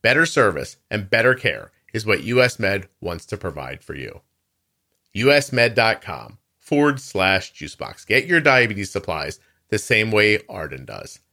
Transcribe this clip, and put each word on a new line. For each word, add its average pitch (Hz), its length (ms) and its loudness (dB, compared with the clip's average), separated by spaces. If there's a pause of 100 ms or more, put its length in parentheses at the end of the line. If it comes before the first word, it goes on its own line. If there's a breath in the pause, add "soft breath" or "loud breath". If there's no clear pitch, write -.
Better 139 240 2
service 101 520 0 (120)
and 101 200 -6
better 117 260 2
care 85 360 -6 (220)
is 110 120 -6
what 98 180 0
U 120 180 2
S 123 180 2
Med 98 280 -2 (120)
wants 85 260 -8
to 107 120 -10
provide 71 440 -10
for - 140 -14
you. 64 260 -14 (920)
U 120 180 4
S 143 220 2
med 117 200 2
dot 113 280 2
com 67 360 -14 (220)
forward 147 400 2
slash 95 540 0
juicebox. - 520 -14
Get - 220 2
your 170 140 2
diabetes 120 500 2
supplies 80 480 -6 (300)
the 107 100 -2
same 110 320 2
way 107 280 4 (100)
Arden 69 360 -10
does - 340 -16 (140)